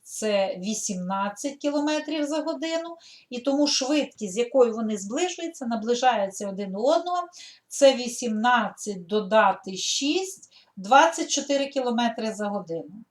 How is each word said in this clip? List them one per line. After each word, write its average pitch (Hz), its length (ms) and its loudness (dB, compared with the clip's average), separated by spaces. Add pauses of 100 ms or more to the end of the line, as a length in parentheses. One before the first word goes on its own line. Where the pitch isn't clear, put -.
це 196 560 -2
вісімнадцять 202 960 -4
кілометрів 294 720 -2
за 302 140 -2
годину. 330 560 -4 (340)
І 247 80 -6
тому 277 280 2
швидкість, 262 680 -2
з 202 40 -2
якою 240 360 4
вони 220 240 -2
зближуються, 330 680 -4
наближаються 226 840 0
один 190 240 -6
до 196 60 -6
одного. 339 500 0 (400)
Це 269 260 6
вісімнадцять 226 1120 -2
додати 196 720 2
шість, 339 760 -4 (240)
двадцять 285 540 4
чотири 277 360 0
кілометри 233 680 -2
за 208 140 -4
годину. 170 640 -8